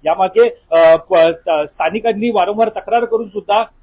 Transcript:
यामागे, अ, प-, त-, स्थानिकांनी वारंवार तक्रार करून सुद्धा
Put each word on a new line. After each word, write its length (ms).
यामागे, 540
अ, 260
प-, 200
त-, 520
स्थानिकांनी 640
वारंवार 380
तक्रार 360
करून 240
सुद्धा 360